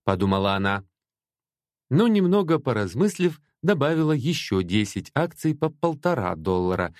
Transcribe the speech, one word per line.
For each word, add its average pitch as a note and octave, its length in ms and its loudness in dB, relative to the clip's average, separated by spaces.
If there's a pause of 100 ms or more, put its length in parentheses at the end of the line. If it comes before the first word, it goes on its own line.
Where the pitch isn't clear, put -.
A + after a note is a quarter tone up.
подумала G2 500 2
она. G2 300 -2 (1080)
Но, F#3 160 4
немного F#3+ 520 2
поразмыслив, C3+ 840 -2 (220)
добавила D#3+ 500 2
ещё C#3 480 -2
десять F#2+ 540 -2
акций D#3+ 400 -2
по D#3 160 -2
полтора D3+ 640 -2
доллара F2+ 640 -2